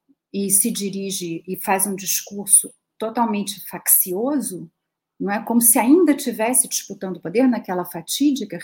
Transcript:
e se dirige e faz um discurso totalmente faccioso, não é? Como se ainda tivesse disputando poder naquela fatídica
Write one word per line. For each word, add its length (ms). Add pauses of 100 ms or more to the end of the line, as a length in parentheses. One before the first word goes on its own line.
(340)
e 160
se 200
dirige 760
e 80
faz 320
um 80
discurso 800 (240)
totalmente 720
faccioso, 1000 (500)
não 120
é? 120
Como 180
se 180
ainda 340
tivesse 540
disputando 540
poder 260
naquela 380
fatídica 800